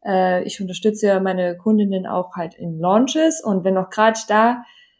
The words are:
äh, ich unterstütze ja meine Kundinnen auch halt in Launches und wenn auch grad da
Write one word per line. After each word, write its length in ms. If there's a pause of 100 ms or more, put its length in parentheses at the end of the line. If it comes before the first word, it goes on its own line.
äh, 400
ich 160
unterstütze 460
ja 120
meine 380
Kundinnen 500
auch 280
halt 200
in 240
Launches 640
und 220
wenn 140
auch 100
grad 400
da 360 (360)